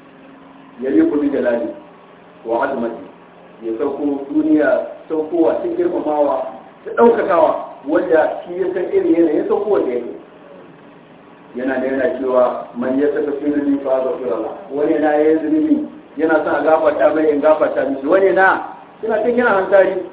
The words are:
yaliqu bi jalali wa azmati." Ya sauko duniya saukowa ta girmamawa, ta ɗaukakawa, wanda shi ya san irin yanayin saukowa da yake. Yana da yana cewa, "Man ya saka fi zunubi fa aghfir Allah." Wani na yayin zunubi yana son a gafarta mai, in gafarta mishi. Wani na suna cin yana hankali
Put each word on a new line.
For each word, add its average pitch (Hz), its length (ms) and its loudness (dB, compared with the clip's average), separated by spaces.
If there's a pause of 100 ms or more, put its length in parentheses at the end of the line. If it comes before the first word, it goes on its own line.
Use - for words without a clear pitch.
(800)
yaliqu 156 400 2
bi 139 100 0
jalali 123 380 -2 (760)
wa 113 220 -2
azmati." 117 380 -6 (580)
Ya 113 160 -6
sauko 143 500 -4
duniya 151 580 0 (220)
saukowa 156 460 0
ta - 140 -4
girmamawa, 151 680 0 (480)
ta 214 120 -12
ɗaukakawa, 190 540 4 (380)
wanda 165 560 0
shi 180 160 -8
ya 180 140 0
san 180 180 -4
irin 170 220 2
yanayin 160 340 2
saukowa 202 320 0
da 127 120 -2
yake. 120 200 -6 (1400)
Yana 131 220 -2
da 127 80 -4
yana 135 320 -2
cewa, 123 560 2
"Man 131 260 -2
ya 147 140 2
saka 147 180 -2
fi 147 180 -6
zunubi 143 340 0
fa 131 180 0
aghfir 123 300 -4
Allah." - 220 -6 (200)
Wani 151 240 0
na 151 160 2
yayin 156 240 4
zunubi 285 480 0 (320)
yana 156 260 2
son 156 100 -2
a 147 80 -2
gafarta 156 520 4
mai, 156 160 2
in 143 100 0
gafarta 143 480 2
mishi. 135 180 -6
Wani 190 260 4
na 185 420 2 (260)
suna 220 220 -2
cin 240 160 0
yana 247 120 2
hankali 190 520 2 (100)